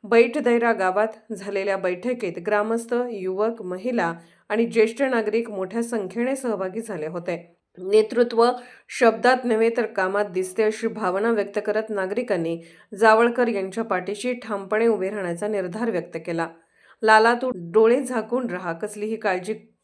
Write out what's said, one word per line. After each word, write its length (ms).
बैठदैरा 680
गावात 600
झालेल्या 440
बैठकीत 560
ग्रामस्थ, 480
युवक, 500
महिला 520
आणि 160
ज्येष्ठ 360
नागरिक 480
मोठ्या 340
संख्येने 520
सहभागी 460
झाले 260
होते. 500
नेतृत्व 760
शब्दात 440
नव्हे 260
तर 160
कामात 400
दिसते 380
अशी 240
भावना 420
व्यक्त 360
करत 240
नागरिकांनी 720
जावळकर 480
यांच्या 360
पाठीशी 500
ठामपणे 540
उभे 220
राहण्याचा 380
निर्धार 440
व्यक्त 340
केला. 220
"लाला, 300
तू 220
डोळे 480
झाकून 460
राहा, 240
कसलीही 420
काळजी 400